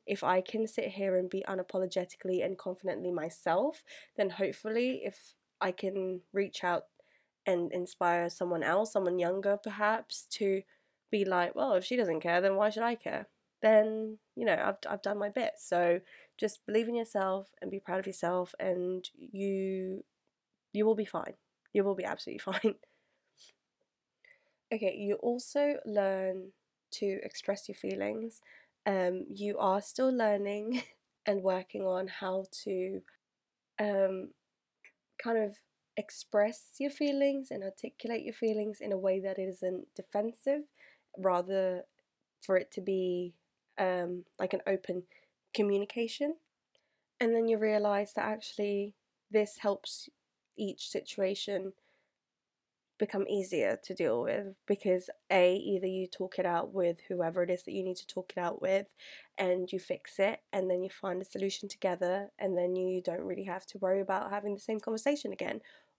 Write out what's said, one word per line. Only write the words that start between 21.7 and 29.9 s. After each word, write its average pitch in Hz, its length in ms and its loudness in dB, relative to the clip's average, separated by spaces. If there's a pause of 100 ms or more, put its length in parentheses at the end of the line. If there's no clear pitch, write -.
You 202 120 6
will 196 100 2
be 185 100 -6
absolutely - 340 -6
<laughs> 190 140 -6
fine. 202 220 2 (2000)
Okay, 214 240 0
you 202 200 0
also 285 680 0
learn 190 640 0 (420)
to 196 300 -2
express - 460 -4
your 202 80 -10
feelings. 208 640 -4 (440)
Um, 185 480 0
you 202 260 -4
are 196 220 4
still 262 320 0